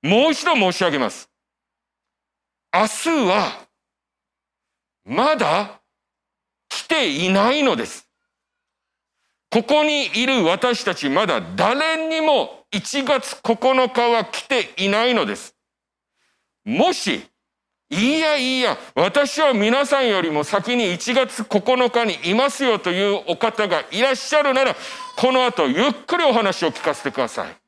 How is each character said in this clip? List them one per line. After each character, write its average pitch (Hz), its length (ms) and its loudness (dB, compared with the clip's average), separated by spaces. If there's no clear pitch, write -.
も 226 280 4
う - 20 2
一 302 140 -4
度 339 100 2
申 190 160 2
し - 80 -6
上 175 120 2
げ 147 60 -2
ま 120 120 0
す。 - 200 -16
明 196 140 4
日 - 220 -4
は 185 400 0
ま 226 320 0
だ 196 460 -2
来 - 140 -10
て 294 260 0
い 160 240 -2
な 202 180 2
い 294 120 0
の 226 120 2
で 113 100 -6
す。 - 220 -18
こ 226 140 0
こ 302 200 4
に 262 380 0
い 254 60 0
る 247 180 2
私 214 380 0
た 190 100 0
ち、 143 160 -4
ま 180 160 2
だ 135 160 0
誰 277 680 0
に 320 140 -2
も 294 480 0
一 269 340 -4
月 262 380 -2
九 226 140 0
日 254 540 2
は 233 160 2
来 - 180 -10
て 233 320 -2
い 190 140 -2
な 220 160 2
い 247 80 2
の 190 120 2
で 101 120 -6
す。 - 180 -20
も 185 260 2
し、 - 340 -4
「い 240 300 0
や 311 160 0
い 262 240 -2
や、 220 180 0
私 269 480 0
は 277 120 4
皆 226 320 2
さ 277 140 2
ん 254 100 2
よ 190 120 2
り 165 80 -2
も 151 140 -2
先 208 320 -2
に 208 180 0
一 220 200 -4
月 233 320 -2
九 247 440 2
日 240 140 0
に 170 260 -4
い 190 40 2
ま 262 160 2
す - 160 -4
よ」 226 140 2
と 180 120 -2
い 185 100 -2
う 180 120 -6
お 165 100 -2
方 214 320 -2
が 156 200 0
い 185 120 -2
ら 269 100 4
っ 262 40 0
し - 200 -4
ゃ 302 80 4
る 269 100 2
な 262 120 2
ら、 240 100 0
こ 254 160 2
の 254 140 2
後 175 220 0
ゆ 170 200 2
っ 269 60 0
く - 240 -4
り 339 80 2
お 262 80 4
話 202 320 0
を 147 60 0
聞 - 120 -12
か 151 100 0
せ - 100 -10
て 139 80 -4
く 131 100 -4
だ 117 80 -2
さ 82 200 -8
い。 82 60 -18